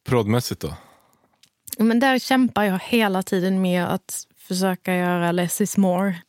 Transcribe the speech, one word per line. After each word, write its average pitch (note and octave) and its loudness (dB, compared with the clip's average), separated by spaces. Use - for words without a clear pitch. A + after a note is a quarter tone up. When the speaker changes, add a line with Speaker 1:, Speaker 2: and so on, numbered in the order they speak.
Speaker 1:
proddmässigt A#2 0
då? D2+ -8
Speaker 2:
Men A3+ 2
där C4 2
kämpar B3+ 2
jag F#3+ 0
hela G3+ 0
tiden F#3+ 0
med F3+ 0
att - -6
försöka F#3 -2
göra F3 0
less F3 -2
is - 0
more. F#3+ 2